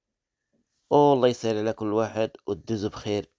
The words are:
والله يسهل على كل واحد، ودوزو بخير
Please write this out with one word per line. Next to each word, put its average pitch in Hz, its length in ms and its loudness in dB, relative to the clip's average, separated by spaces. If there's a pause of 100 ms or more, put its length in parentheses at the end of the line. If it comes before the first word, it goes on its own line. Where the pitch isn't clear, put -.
(880)
والله 143 380 4
يسهل 113 300 -2
على 110 160 -4
كل 107 200 -6
واحد، 110 380 -2 (160)
ودوزو 101 420 -6
بخير 104 500 -6